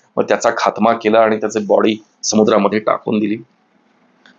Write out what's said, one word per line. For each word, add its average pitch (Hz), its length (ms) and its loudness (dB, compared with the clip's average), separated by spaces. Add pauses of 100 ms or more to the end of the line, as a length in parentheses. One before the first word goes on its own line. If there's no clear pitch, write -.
(160)
मग 110 80 0
त्याचा 107 320 0
खात्मा 110 360 0
केला 113 280 2
आणि 110 160 2
त्याची 107 220 -4
बॉडी 101 380 0 (260)
समुद्रामध्ये 107 560 2
टाकून 110 400 -4
दिली. 104 180 -4 (1040)